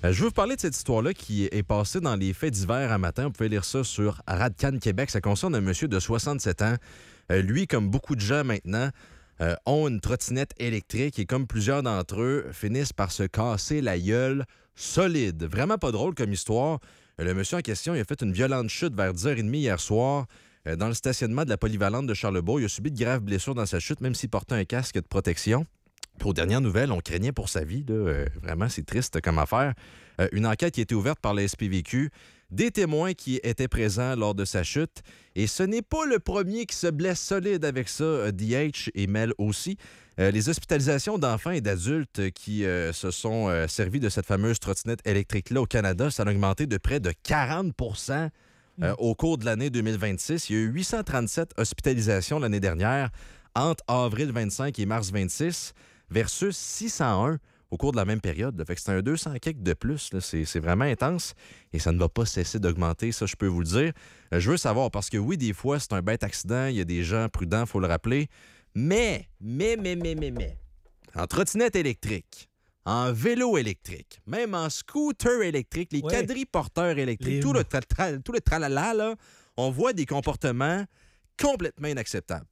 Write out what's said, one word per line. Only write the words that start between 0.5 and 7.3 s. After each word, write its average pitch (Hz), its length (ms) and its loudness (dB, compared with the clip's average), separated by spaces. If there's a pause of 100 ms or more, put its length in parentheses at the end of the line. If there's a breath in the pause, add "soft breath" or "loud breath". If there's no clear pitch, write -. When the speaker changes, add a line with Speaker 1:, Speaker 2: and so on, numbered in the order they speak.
Speaker 1:
de - 60 -6
cette 156 140 0
histoire-là 123 380 2
qui 101 380 -2
est 104 100 0
passée 104 400 0
dans 135 140 2
les 95 180 0
faits 156 180 -2
divers 113 400 0
à 107 60 2
matin. 98 280 0
Vous 131 80 -4
pouvez 110 160 0
lire 104 140 0
ça 135 200 -2
sur 104 420 0
Radcan 120 540 0
Québec. 107 320 0
Ça 101 100 0
concerne 127 320 2
un 110 80 2
monsieur 95 260 0
de 101 120 2
soixante-sept 117 640 0
ans. 113 120 4 (560 loud breath)